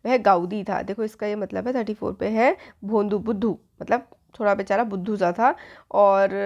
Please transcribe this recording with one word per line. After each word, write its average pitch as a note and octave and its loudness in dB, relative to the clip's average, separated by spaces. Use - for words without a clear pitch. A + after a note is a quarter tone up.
वह B3+ 2
गाउदी F#3+ 2
था, F3+ -4
देखो G3+ -6
इसका G#3+ -8
ये G#3 -4
मतलब G3 -6
है B3+ -2
थर्टी A3 -4
फ़ोर - -6
पे F#3+ -6
है A#3 2
भोंदू G#3 0
बुद्धू, G#3+ -2
मतलब - -2
थोड़ा G#3 2
बेचारा G#3+ 0
बुद्धू G3+ -4
सा F#3+ 2
था B3 2
और G3 4